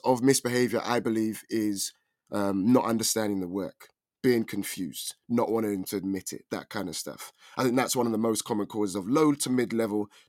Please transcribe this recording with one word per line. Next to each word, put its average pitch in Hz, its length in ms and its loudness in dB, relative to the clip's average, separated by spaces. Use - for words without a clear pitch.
of 123 180 4
misbehavior, 123 640 4
I 120 160 2
believe, 110 500 -2
is, 107 440 -2
um, 98 400 2
not 123 140 6
understanding 110 540 0
the 92 80 -4
work, 92 420 -8
being 120 220 4
confused, - 720 -8
not 117 220 0
wanting 104 360 -2
to - 100 -6
admit 95 380 -4
it, - 180 -14
that 98 180 -8
kind 98 180 -6
of 80 80 -10
stuff. - 360 -12
I 127 60 0
think 123 120 2
that's 127 200 0
one 120 100 2
of 117 60 0
the 107 80 0
most 110 240 0
common 104 240 -2
causes 104 260 -2
of 98 160 -4
low 151 240 4
to 135 160 -4
mid-level 110 600 0